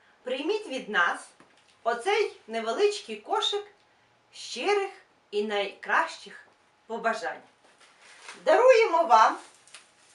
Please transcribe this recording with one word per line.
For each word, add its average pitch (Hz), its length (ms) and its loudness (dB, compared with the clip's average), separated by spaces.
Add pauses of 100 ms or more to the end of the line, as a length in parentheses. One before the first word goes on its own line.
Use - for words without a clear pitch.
(240)
прийміть 302 440 -6
від 254 220 -10
нас - 400 -2 (540)
оцей 381 640 -2
невеличкий 233 680 -2
кошик 403 500 -4 (680)
щирих 381 580 -4 (400)
і 208 120 -2
найкращих 208 1040 -4 (400)
побажань. 220 540 -6 (1040)
Даруємо 453 580 6
вам - 340 6 (760)